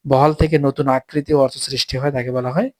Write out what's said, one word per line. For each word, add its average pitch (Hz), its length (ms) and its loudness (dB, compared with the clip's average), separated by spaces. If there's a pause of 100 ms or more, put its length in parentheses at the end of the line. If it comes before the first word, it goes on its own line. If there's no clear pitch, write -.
বহাল 139 260 4
থেকে 156 240 0
নতুন 139 300 0
আকৃতি 143 460 -2
ও 147 40 4
অর্থ 135 160 2
সৃষ্টি 135 440 -6
হয়, 139 140 -2
তাকে 127 180 -4
বলা 123 200 -4
হয় 202 300 -2